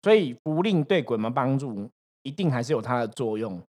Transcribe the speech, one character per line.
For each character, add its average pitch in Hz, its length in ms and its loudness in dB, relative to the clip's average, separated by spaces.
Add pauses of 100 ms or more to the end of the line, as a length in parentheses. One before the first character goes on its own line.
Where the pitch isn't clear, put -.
所 208 120 6
以 151 280 2
符 156 200 0
令 190 200 4
对 160 200 2
鬼 117 140 -2
门 110 160 -2
帮 135 260 0
助 117 300 -8 (340)
一 135 80 -10
定 165 200 0
还 120 120 -2
是 123 100 -2
有 120 80 0
它 123 180 -2
的 117 100 0
作 110 280 -4
用。 101 240 -6 (160)